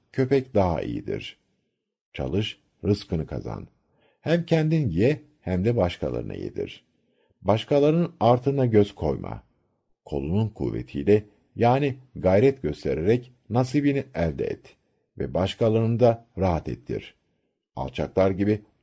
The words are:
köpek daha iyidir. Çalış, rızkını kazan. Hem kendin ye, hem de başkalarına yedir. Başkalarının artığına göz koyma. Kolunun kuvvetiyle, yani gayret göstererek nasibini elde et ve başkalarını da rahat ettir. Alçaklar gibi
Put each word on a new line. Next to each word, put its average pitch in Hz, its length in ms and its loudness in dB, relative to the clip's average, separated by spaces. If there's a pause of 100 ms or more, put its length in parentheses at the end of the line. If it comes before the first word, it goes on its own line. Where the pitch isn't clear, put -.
(120)
köpek 131 440 0
daha 90 260 2
iyidir. - 560 -8 (760)
Çalış, 71 460 -4 (260)
rızkını 90 420 -2
kazan. 55 400 -10 (540)
Hem 165 240 -2
kendin 156 440 2
ye, 113 320 2 (200)
hem 92 240 -2
de 120 120 0
başkalarına 62 560 -2
yedir. 50 520 -10 (560)
Başkalarının 147 800 2
artığına 127 460 2
göz 107 300 4
koyma. 55 480 -6 (600)
Kolunun 82 440 -2
kuvvetiyle, 69 720 0 (320)
yani 127 400 2 (200)
gayret 110 460 4
göstererek 78 680 -2 (180)
nasibini 139 540 0 (120)
elde 78 300 -2
et - 300 -10 (420)
ve - 160 -6
başkalarını 113 680 0
da 113 260 4 (120)
rahat 85 320 0
ettir. - 460 -10 (600)
Alçaklar 87 560 -2
gibi 101 300 0 (220)